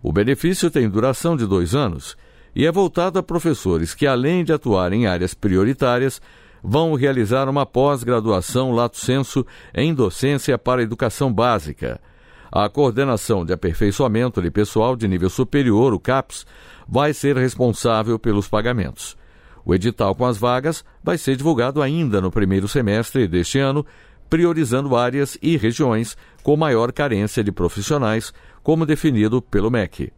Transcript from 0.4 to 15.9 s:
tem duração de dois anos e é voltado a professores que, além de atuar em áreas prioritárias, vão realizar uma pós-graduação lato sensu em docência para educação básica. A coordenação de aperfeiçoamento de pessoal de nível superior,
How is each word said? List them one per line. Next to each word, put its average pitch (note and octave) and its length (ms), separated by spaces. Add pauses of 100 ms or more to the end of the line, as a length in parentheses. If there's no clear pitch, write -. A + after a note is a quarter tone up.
tem B2 160
duração B2 480
de A#2+ 100
dois F#2 300
anos G#2 400 (400)
e C#3 100
é E3 60
voltado F3+ 480
a F3 40
professores A2+ 680
que, C#3+ 140
além C#3 360
de D#3+ 80
atuar F#2+ 400
em A2+ 140
áreas F2+ 300
prioritárias, B2 840 (440)
vão D3+ 320
realizar C3 520
uma C#3 160
pós-graduação B2 1080
lato A#2 260
sensu C3 480 (280)
em D#3 200
docência C3 640
para B2+ 240
educação A#2 500
básica. F#2+ 680 (500)
A G#2 160
coordenação A#2 760
de E2+ 80
aperfeiçoamento G#2 880
de F2 80
pessoal A2 460
de A2 120
nível F#2 220
superior, B2+ 640